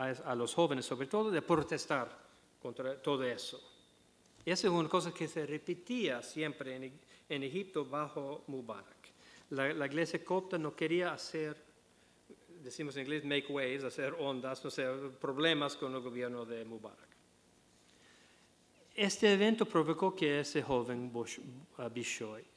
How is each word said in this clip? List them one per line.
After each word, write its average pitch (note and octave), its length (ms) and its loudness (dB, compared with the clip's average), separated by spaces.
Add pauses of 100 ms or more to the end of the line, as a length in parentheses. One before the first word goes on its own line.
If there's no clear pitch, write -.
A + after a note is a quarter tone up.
a, C3 280 -2
a B2 40 0
los A#2+ 200 0
jóvenes, C#3+ 280 4
sobre C3+ 220 -2
todo, G#3+ 240 2
de D#3+ 140 2
protestar D3+ 760 2 (420)
contra C3 400 -6
todo C#3 240 0
eso. B2 380 -4 (800)
Y D#3+ 60 -4
esa F#3 160 2
es F3+ 80 6
una E3 160 4
cosa E3+ 240 2
que D#3+ 140 -4
se D3+ 180 -4
repetía D#3 760 -2
siempre C#3+ 520 -4
en, C3 240 -10 (300)
en C#3+ 140 -2
Egipto D#3 420 -2
bajo C#3+ 640 -4
Mubarak. A#2 640 -10 (400)
La, C3+ 240 2
la C#3+ 100 0
iglesia D#3+ 400 0
copta F#3 320 0
no D3+ 180 -2
quería E3+ 380 2
hacer, D3+ 420 -4 (1080)
decimos C3+ 320 -8
en C3+ 80 -4
inglés, C#3+ 220 -2
make C#3+ 280 0
waves, C3+ 300 0
hacer C3+ 340 -2
ondas, C3 460 -2
no C#3 80 -4
sé, C3 160 0 (340)
problemas C#3+ 540 2
con C3 180 -4
el C3 80 -4
gobierno B2 440 -4
de A2+ 200 -8
Mubarak. A2 440 -14 (1900)
Este G3+ 360 6
evento G#3+ 340 6
provocó E3 480 4
que D3 280 2
ese C#3+ 200 0
joven B2 480 0
Bush, A#2 300 -4 (380)
uh, A#2+ 120 -4
Bishoy A2+ 540 -6 (140)